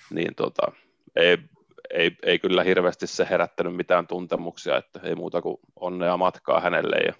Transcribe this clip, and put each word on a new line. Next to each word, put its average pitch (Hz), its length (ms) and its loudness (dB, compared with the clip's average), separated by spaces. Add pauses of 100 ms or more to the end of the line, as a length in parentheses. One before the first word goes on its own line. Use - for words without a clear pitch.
niin - 260 -4
tota, - 360 -2 (440)
ei, 87 220 4 (520)
ei, 85 340 0
ei 87 160 2
kyllä 92 240 2
hirveästi 90 440 2
se - 220 -2
herättänyt 87 460 0
mitään 87 320 0
tuntemuksia, 85 680 -4
että - 260 -10
ei 82 120 -4
muuta 85 260 -4
kuin 82 160 -4 (180)
onnea 90 420 -2
matkaa 90 420 0
hänelle 85 360 0
ja 78 240 0